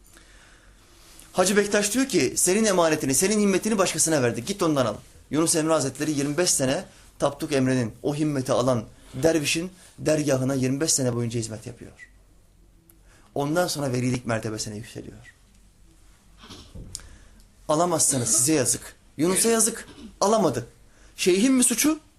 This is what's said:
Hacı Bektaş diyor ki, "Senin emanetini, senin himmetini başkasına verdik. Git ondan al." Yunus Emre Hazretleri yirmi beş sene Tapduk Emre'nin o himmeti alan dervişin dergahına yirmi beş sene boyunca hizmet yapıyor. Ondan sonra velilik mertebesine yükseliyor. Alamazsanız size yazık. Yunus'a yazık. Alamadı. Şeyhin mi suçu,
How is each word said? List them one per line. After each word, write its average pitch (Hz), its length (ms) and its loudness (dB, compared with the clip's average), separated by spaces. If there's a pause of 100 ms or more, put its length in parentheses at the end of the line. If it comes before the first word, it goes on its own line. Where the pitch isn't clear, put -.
(1300)
Hacı 185 240 2
Bektaş 202 380 2
diyor 254 140 2
ki, 139 280 2
"Senin 202 280 2
emanetini, 165 500 2
senin 208 260 2
himmetini 202 380 2
başkasına 160 440 2
verdik. 120 240 -2
Git - 160 -4
ondan 143 240 2
al." 98 100 -2 (340)
Yunus 160 260 0
Emre 160 160 0
Hazretleri 151 380 0
yirmi 143 280 -2
beş 180 120 2
sene 143 340 0 (340)
Tapduk 147 340 -2
Emre'nin 131 400 2 (100)
o 143 120 -2
himmeti 147 380 -2
alan 120 320 2 (300)
dervişin 160 580 0 (260)
dergahına 139 560 0
yirmi 131 260 0
beş 156 120 0
sene 123 220 0
boyunca 117 260 -4
hizmet 110 260 -10
yapıyor. - 440 -18 (1200)
Ondan 156 320 -2
sonra 143 260 -4
velilik 123 340 -2
mertebesine 110 500 -6
yükseliyor. - 580 -16 (2250)
Alamazsanız 151 600 0
size - 240 2
yazık. - 440 0 (200)
Yunus'a 185 320 2
yazık. 226 400 0 (320)
Alamadı. 175 480 2 (480)
Şeyhin 196 360 4
mi 247 120 4
suçu, 302 360 0 (180)